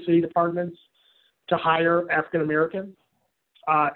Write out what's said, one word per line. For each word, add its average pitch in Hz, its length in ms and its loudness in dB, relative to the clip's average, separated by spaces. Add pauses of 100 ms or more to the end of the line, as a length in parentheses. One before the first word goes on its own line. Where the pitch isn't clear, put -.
city 170 140 4
departments 170 560 -2 (720)
to - 80 0
hire 165 540 2
African 156 300 -2
Americans, 165 560 -2 (720)
uh, 151 280 2